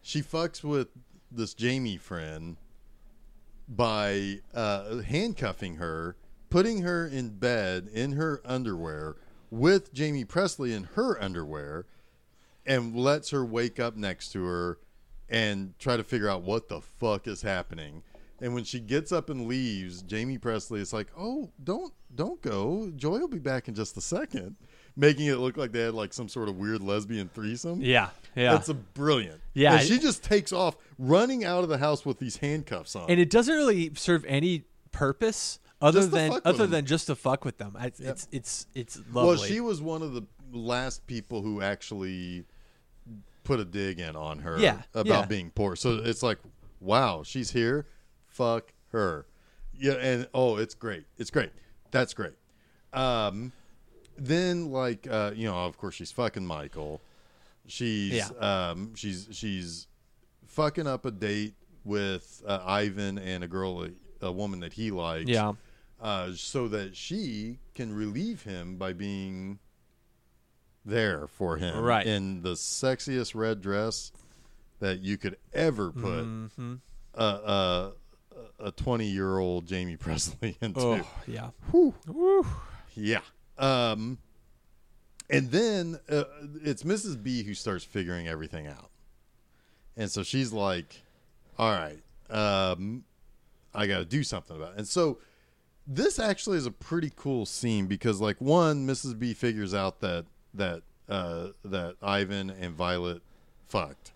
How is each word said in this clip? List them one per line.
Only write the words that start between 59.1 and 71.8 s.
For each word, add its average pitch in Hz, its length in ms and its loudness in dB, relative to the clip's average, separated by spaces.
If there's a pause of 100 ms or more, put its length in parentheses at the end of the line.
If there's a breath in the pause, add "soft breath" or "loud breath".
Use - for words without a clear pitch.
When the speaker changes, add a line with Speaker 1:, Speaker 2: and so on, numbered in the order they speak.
Speaker 1:
she's 90 560 -6 (580)
fucking 151 400 0
up 131 200 -2
a 127 60 -4
date 104 440 -2 (280)
with, 101 640 -4
uh, 101 200 0
Ivan 101 520 0
and 92 260 -6
a 87 40 -8
girl, 92 380 -4
a, 85 40 -8 (360)
a 92 60 -2
woman 95 280 -4
that 85 140 -8
he 110 180 -4
likes. 82 380 -2
Speaker 2:
Yeah. 107 240 2 (460 soft breath)
Speaker 1:
Uh, 95 340 -4
so 120 340 -4
that 101 280 -4
she 120 600 -6 (160)
can 117 220 -8
relieve 123 480 -4
him 92 320 -8
by 92 180 -4
being 95 640 -6 (1300)
there 101 420 2
for 85 300 -2
him 87 260 -2